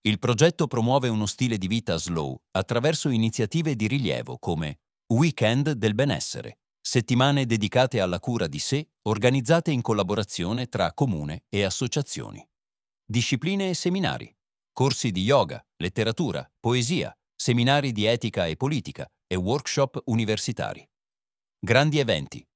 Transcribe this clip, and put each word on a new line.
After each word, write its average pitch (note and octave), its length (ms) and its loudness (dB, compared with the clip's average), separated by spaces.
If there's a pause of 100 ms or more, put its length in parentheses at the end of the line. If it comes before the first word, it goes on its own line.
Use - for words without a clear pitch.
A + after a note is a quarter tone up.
Il G#2+ 160 2
progetto D3 480 2
promuove B2 440 2
uno G#2+ 180 0
stile A2+ 320 -2
di F#2 80 -2
vita G2+ 300 -2
slow D#2 380 -4 (140)
attraverso B2+ 600 0
iniziative B2 680 0
di G#2+ 100 -2
rilievo D2 540 -2
come D#2 400 -4 (340)
Weekend C#3 600 2
del G#2+ 200 0
Benessere, - 680 -4 (200)
settimane C3 640 2
dedicate A#2 560 2
alla F#2 180 0
cura A2+ 280 -2
di D2 100 -8
sé, C#3+ 320 -4 (140)
organizzate B2 680 2
in B2+ 140 0
collaborazione G2+ 840 0
tra F2+ 280 -2
comune E2 540 -2
e G2+ 160 -2
associazioni. F#2 800 -4 (640)
Discipline D#3 600 0
e F3 60 -2
seminari, E3+ 600 -2 (380)
corsi C3 380 0
di F#2 100 -2
yoga, G#2+ 420 2 (140)
letteratura, G#2+ 840 -4
poesia, B2 560 -2 (200)
seminari C3 560 2
di G#2 140 0
etica A2 420 0
e D#2+ 100 -4
politica - 500 -4 (200)
e F#2 80 -2
workshop C3 680 0
universitari. G#2+ 760 -2 (760)
Grandi D3 400 4
eventi. F#2+ 440 -2 (120)